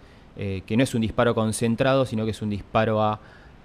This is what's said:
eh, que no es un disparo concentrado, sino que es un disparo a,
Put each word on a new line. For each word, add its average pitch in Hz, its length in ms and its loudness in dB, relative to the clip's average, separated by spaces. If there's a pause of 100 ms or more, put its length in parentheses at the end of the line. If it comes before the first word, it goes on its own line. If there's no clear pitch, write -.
(360)
eh, 95 300 -6
que 107 100 -2
no 135 80 4
es 127 100 -4
un 117 60 0
disparo 113 340 2
concentrado, 117 720 0
sino 110 180 -4
que 110 60 -2
es 101 120 -6
un 107 80 -4
disparo 107 520 0
a, 107 160 0 (460)